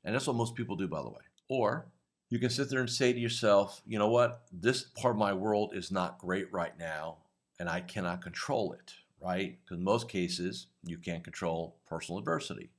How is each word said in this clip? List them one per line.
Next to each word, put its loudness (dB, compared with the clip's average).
And -2
that's 0
what 2
most 0
people -4
do, -2
by -4
the -8
way. -14
Or 0
you 0
can 2
sit 0
there 2
and 0
say 4
to 0
yourself, 4
"You -2
know 6
what? 4
This 2
part 0
of 0
my 4
world 2
is -6
not 0
great -2
right -4
now, -8
and -4
I -2
cannot -4
control -2
it," -20
right? -2
'Cause -8
in -4
most 2
cases, -2
you -10
can't -6
control -6
personal -6
adversity. -4